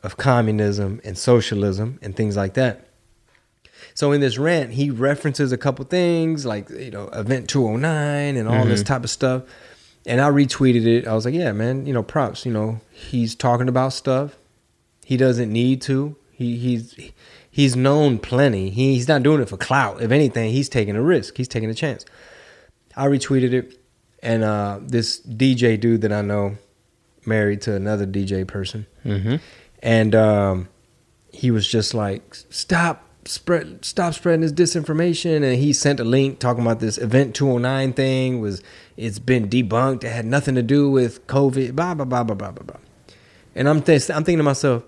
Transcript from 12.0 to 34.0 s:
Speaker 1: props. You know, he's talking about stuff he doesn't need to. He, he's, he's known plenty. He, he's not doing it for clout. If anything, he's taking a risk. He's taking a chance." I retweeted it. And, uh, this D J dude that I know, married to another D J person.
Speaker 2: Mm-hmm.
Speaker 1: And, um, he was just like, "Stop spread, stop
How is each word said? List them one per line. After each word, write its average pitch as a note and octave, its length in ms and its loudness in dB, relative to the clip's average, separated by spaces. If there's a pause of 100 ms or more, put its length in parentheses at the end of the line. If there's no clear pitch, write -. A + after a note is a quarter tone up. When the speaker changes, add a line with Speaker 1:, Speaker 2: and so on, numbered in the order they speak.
Speaker 1:
props. - 420 -4
You B2+ 60 -4
know, A2 300 -4 (100)
he's A#2 440 -4
talking B2 340 0
about C3 240 0
stuff C3+ 420 -4 (680)
he C3 100 -2
doesn't A#2+ 360 2
need B2+ 320 2
to. C#3+ 320 -2 (160)
He, A#2+ 260 -4
he's, A#2+ 380 -4 (560)
he's C#3 240 2
known C3+ 420 4
plenty. A2+ 540 0
He, C3 240 2
he's B2 120 -2
not D3 140 2
doing D3 200 4
it G#2+ 80 -2
for - 80 -10
clout. B2 440 0
If A2+ 100 0
anything, A#2+ 400 2
he's C3+ 180 0
taking G#2 260 -2
a A2 60 0
risk. D3 360 0
He's B2+ 100 -4
taking A2 220 -4
a A2+ 60 -6
chance." C#3 280 -6 (920)
I C#3 120 -2
retweeted C3 460 2
it. B2 260 -4 (420)
And, A2+ 220 0
uh, G#2 380 -2
this B2 380 -2
D B2+ 360 0
J A#2 220 2
dude A2+ 240 2
that G#2 100 0
I G#2 100 -2
know, G2+ 360 -2 (680)
married G#2 360 0
to G#2+ 140 -4
another G2+ 300 -2
D G2 200 -4
J F#2+ 180 -2
person. G2+ 440 -8 (180)
Speaker 2:
Mm-hmm. G#2+ 300 -2 (480)
Speaker 1:
And, A2+ 320 4
um, G2+ 520 4 (640)
he B2 200 -2
was A2 160 0
just A2 260 -2
like, G#2 420 -6 (140)
"Stop E3+ 540 -2 (220)
spread, - 600 -4
stop E3+ 280 -4